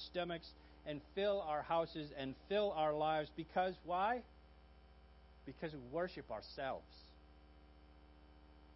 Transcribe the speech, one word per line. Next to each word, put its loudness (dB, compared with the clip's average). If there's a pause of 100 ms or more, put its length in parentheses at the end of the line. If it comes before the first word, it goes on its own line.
(120)
stomachs 0 (380)
and -2 (160)
fill 4
our 2
houses 0
and -4 (140)
fill 4
our 4
lives. 2
Because 0 (120)
why? 0 (1200)
Because -8
we -10 (120)
worship -4
ourselves. -6 (1800)